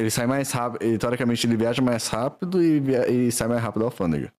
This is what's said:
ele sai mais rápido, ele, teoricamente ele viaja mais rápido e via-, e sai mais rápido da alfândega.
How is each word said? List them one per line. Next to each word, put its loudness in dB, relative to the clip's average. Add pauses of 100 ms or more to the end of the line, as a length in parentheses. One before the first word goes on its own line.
ele 0
sai -2
mais -2
rápido, -4
ele, 2
teoricamente 0
ele 2
viaja 0
mais 0
rápido -2
e 4
via-, 2
e 2
sai -2
mais 0
rápido -2
da 2
alfândega. -2